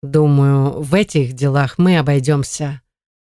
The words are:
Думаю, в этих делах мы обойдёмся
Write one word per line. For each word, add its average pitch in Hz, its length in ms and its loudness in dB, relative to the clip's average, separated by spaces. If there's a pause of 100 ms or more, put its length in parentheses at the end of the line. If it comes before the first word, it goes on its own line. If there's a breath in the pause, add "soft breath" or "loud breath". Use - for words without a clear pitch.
Думаю, 139 800 2
в 143 120 -4
этих 156 380 0
делах 135 460 -2
мы 180 200 2
обойдёмся 143 840 -2 (440)